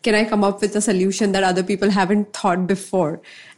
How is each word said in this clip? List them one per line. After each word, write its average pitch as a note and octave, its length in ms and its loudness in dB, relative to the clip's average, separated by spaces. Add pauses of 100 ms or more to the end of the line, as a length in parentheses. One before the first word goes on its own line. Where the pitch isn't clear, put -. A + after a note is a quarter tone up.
Can A3 120 2
I G#3+ 100 2
come G#3+ 180 0
up G3+ 200 0
with G#3 120 -2
a G#3 60 -2
solution G3 520 0
that F#3+ 120 0
other F#3 180 0
people G3 280 0
haven't G3+ 420 2
thought F#3 340 0
before?" F3+ 540 -2 (380)